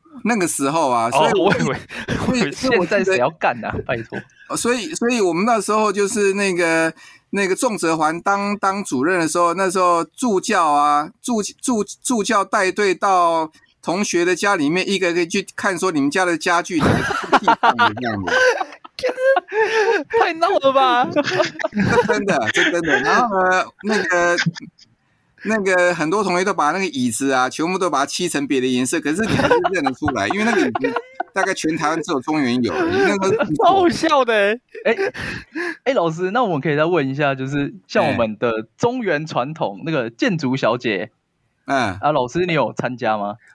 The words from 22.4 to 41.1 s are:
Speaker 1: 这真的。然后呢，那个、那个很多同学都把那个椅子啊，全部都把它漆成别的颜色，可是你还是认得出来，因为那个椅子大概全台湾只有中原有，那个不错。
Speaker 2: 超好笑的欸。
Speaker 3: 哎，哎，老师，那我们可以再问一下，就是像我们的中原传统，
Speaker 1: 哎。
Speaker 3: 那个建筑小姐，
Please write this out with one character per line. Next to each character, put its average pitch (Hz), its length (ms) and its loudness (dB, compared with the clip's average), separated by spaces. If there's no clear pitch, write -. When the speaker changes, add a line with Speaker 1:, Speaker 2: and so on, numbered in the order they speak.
Speaker 1:
这 - 160 2
真 170 120 -2
的。 143 180 0
然 196 280 2
后 196 220 -2
呢， 185 160 2
那 202 200 0
个、 175 340 0
那 220 160 0
个 180 340 4
很 160 140 -2
多 208 120 0
同 180 160 0
学 190 60 2
都 196 100 0
把 151 180 0
那 185 80 -2
个 190 60 -2
椅 135 240 0
子 135 220 0
啊， 127 180 2
全 156 160 -4
部 185 140 -2
都 180 100 0
把 143 100 0
它 143 60 2
漆 175 220 -4
成 143 180 -2
别 131 140 0
的 127 80 0
颜 127 180 2
色， 165 140 0
可 147 140 -2
是 196 80 -2
你 220 80 -2
还 - 180 2
是 480 80 4
认 175 100 -2
得 269 120 0
出 302 140 -4
来， 107 200 0
因 190 120 -2
为 214 40 0
那 233 80 2
个 359 100 2
椅 - 40 2
子 453 280 -2
大 196 80 -2
概 190 120 0
全 160 240 -2
台 151 120 0
湾 160 140 -2
只 180 80 -6
有 135 80 0
中 156 220 -2
原 123 200 2
有， 101 120 0
那 359 440 0
个 381 120 0
不 427 260 0
错。 392 100 2
Speaker 2:
超 359 140 6
好 349 100 4
笑 285 340 2
的 226 100 0
欸。 208 280 2
Speaker 3:
哎， 220 120 2
哎， 262 80 0
老 170 180 2
师， 180 200 -4
那 247 120 2
我 208 60 0
们 147 120 -2
可 170 80 -2
以 147 60 2
再 151 100 2
问 165 240 0
一 135 60 -6
下， 143 180 0
就 131 140 -6
是 143 260 -2
像 196 180 2
我 113 80 0
们 107 240 0
的 113 300 -2
中 247 240 -2
原 160 240 -2
传 151 280 -4
统， 101 260 -4
Speaker 1:
哎。 - 60 -16
Speaker 3:
那 160 60 -6
个 120 180 -2
建 190 280 -2
筑 131 180 -2
小 120 220 0
姐， 104 320 -4